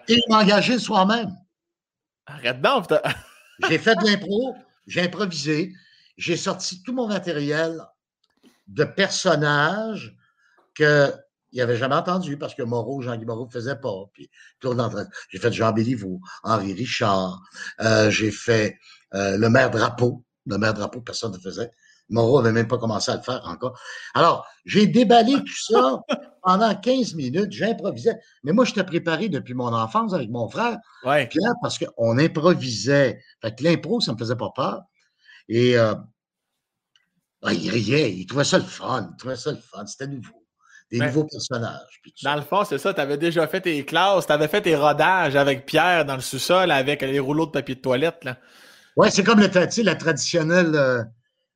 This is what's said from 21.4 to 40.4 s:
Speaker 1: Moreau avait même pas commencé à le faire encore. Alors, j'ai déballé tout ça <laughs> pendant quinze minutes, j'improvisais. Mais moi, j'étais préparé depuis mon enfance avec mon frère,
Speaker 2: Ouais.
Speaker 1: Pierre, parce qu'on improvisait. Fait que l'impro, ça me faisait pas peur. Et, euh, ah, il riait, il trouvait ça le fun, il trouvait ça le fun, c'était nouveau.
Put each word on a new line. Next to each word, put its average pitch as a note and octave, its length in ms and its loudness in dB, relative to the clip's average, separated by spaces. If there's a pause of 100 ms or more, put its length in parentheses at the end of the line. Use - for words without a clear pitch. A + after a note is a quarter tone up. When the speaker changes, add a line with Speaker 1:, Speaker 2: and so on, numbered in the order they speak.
Speaker 1:
Moreau A#2 300 4
avait A#2 140 4
même A2+ 140 2
pas A#2+ 120 -2
commencé A2+ 340 -2
à G#2 40 -4
le - 60 -10
faire B2 220 -6
encore. B2 340 -10 (360)
Alors, D#3 300 4 (200)
j'ai G3+ 240 4
déballé A#3 460 6
tout - 380 -4
ça B3 360 2
<laughs> - 340 -8
pendant G3 320 4
quinze B3 400 -2
minutes, D#3 380 -4
j'improvisais. G3+ 640 -2 (260)
Mais C#3+ 100 -2
moi, A#3+ 120 6
j'étais G3+ 180 -2
préparé E3 460 -2
depuis B2+ 260 -6
mon B2 180 -2
enfance F3+ 400 0
avec C#3+ 180 -2
mon A#2 180 -4
frère, A3 300 -4 (260)
Speaker 2:
Ouais. C3+ 240 0
Speaker 1:
Pierre, G#3 240 0 (100)
parce B2+ 160 -6
qu'on A#2 400 -2
improvisait. C#3 1000 2 (200)
Fait A2 140 -6
que - 80 -12
l'impro, E3+ 380 0
ça D3+ 120 -2
me A2 60 -8
faisait A#2 180 -4
pas G#2+ 180 -6
peur. F3 280 -4 (680)
Et, A#2+ 280 4
euh, A2 160 2 (1500)
ah, G#2 100 0
il D#3 180 -2
riait, A#2 440 0
il F#2 120 -10
trouvait C#3 180 0
ça C#3+ 140 2
le - 60 -2
fun, G#2+ 480 -6
il - 40 -20
trouvait B2+ 200 -8
ça D3+ 140 -8
le - 80 -6
fun, - 280 -16
c'était C3+ 200 -12
nouveau. C#3 400 -14 (440)